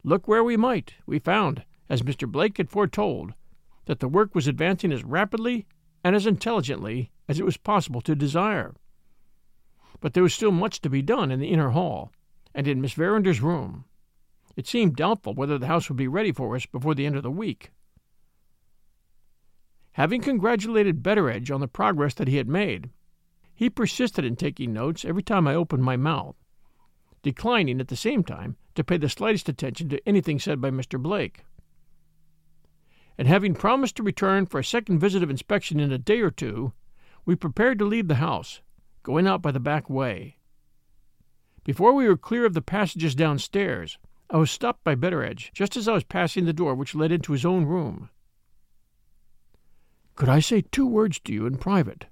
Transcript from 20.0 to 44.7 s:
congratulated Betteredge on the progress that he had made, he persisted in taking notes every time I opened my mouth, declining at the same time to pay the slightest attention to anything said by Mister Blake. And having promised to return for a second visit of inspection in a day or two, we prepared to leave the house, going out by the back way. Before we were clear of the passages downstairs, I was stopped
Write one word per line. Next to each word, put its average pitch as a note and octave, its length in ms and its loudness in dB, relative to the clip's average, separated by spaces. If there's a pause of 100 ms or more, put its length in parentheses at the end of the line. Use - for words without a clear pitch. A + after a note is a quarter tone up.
congratulated G#3+ 800 2
Betteredge C#3+ 480 0
on C3+ 100 -2
the C3+ 80 -2
progress D#3+ 460 0
that C#3+ 140 -2
he C#3 80 2
had B2+ 120 0
made, C#3 420 -2 (640)
he A#3 160 0
persisted A3 540 -2
in A#2+ 120 -2
taking C3 360 -4
notes C#3 320 -4
every F#3 180 -2
time F#3 240 2
I C#3 80 2
opened D#3 300 0
my B2+ 120 0
mouth, C#3+ 380 -2 (880)
declining D3 580 0
at B2+ 80 -6
the B2 80 -6
same A3+ 280 0
time - 320 -8 (180)
to D#3+ 100 0
pay F3 120 0
the D3 120 0
slightest G#3+ 400 0
attention C#3 420 -6
to - 180 -4
anything E3+ 300 2
said D3 220 -4
by C3+ 100 -2
Mister C3 280 -6
Blake. D3+ 460 -4 (1700)
And C3 120 2
having F#3 260 6
promised B3 420 0
to A3 60 -6
return G3 440 2
for D#3 120 -6
a B2+ 60 -2
second G#3 340 0
visit F#3 240 2
of D3+ 80 0
inspection D3+ 480 -2
in C#3+ 140 0
a B2+ 60 -2
day G#3 220 2
or F#3+ 100 2
two, A#2+ 420 -6 (520)
we F3 120 2
prepared G#3 420 0
to G#3 60 2
leave G#3 240 0
the C#3+ 80 4
house, C3 440 -4 (440)
going E3+ 220 2
out F#3+ 160 2
by D3 100 0
the C3 80 -2
back D3 280 -2
way. C3 500 -4 (1200)
Before F3+ 300 4
we C4+ 160 4
were F3+ 80 6
clear A#3+ 280 -2
of G3 100 2
the - 80 -2
passages E3+ 520 -2
downstairs, D3 840 -2 (360)
I E3+ 40 2
was D#3+ 140 4
stopped - 340 -4